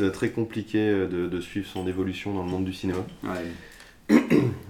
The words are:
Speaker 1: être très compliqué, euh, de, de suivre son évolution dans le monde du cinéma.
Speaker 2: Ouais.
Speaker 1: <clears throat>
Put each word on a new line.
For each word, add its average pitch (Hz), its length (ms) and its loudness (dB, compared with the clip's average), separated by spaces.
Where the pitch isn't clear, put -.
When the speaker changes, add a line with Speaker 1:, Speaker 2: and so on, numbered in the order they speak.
Speaker 1:
être 95 80 2
très 113 180 -2
compliqué, 110 500 -2
euh, 104 280 4
de, 87 200 0
de 87 140 -2
suivre 98 300 -6
son 92 160 -4
évolution 92 460 -2
dans 95 100 -2
le 87 60 -4
monde 92 160 0
du 95 80 -4
cinéma. 92 260 -2
Speaker 2:
Ouais. 90 960 0
Speaker 1:
<clears throat> 247 80 4